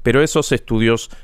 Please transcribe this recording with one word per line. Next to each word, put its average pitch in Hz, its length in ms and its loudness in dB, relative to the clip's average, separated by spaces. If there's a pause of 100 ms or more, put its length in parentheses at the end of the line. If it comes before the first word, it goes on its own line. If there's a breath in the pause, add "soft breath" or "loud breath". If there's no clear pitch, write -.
pero 123 180 2
esos 151 300 0
estudios 113 600 0 (140 soft breath)